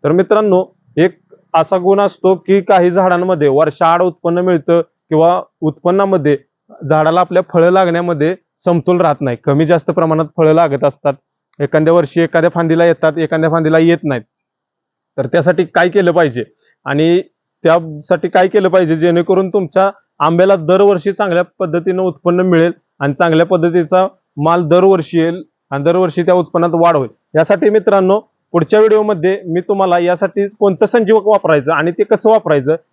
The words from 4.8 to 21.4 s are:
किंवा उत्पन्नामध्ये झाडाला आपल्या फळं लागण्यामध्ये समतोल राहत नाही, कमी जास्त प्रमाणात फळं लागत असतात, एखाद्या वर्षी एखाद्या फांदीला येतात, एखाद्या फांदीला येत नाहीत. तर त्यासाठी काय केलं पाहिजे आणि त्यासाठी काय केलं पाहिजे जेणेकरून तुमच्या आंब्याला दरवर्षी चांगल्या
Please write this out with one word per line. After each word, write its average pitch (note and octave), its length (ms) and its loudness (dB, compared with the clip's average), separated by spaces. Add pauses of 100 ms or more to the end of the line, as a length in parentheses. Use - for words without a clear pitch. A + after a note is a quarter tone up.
किंवा E3 600 -2 (200)
उत्पन्नामध्ये F3 760 -2 (540)
झाडाला D#3 300 2
आपल्या F3+ 220 -2 (100)
फळं E3+ 180 2
लागण्यामध्ये F3 640 0 (300)
समतोल F3 360 0
राहत D3+ 200 0
नाही, B2 160 -4
कमी D3 300 -2
जास्त E3 240 0
प्रमाणात D#3+ 360 -2 (100)
फळं D#3 160 2
लागत D3+ 320 0
असतात, C#3 300 -4 (460)
एखाद्या D#3 320 0
वर्षी E3+ 280 0
एखाद्या E3 340 0
फांदीला E3+ 300 0
येतात, D#3+ 340 0
एखाद्या D#3+ 320 -2
फांदीला D#3+ 280 0
येत E3 260 2
नाहीत. B2+ 180 -4 (920)
तर C3 100 -6
त्यासाठी E3+ 380 0
काय E3+ 240 0
केलं F3 240 0
पाहिजे C3+ 320 0 (420)
आणि D#3+ 340 0 (440)
त्यासाठी D#3+ 640 -2
काय F#3 200 0
केलं F#3+ 200 0
पाहिजे E3 280 2
जेणेकरून F3 520 0
तुमच्या F#3+ 420 -2 (280)
आंब्याला F3 380 2
दरवर्षी F#3+ 560 0
चांगल्या F3+ 320 -2 (140)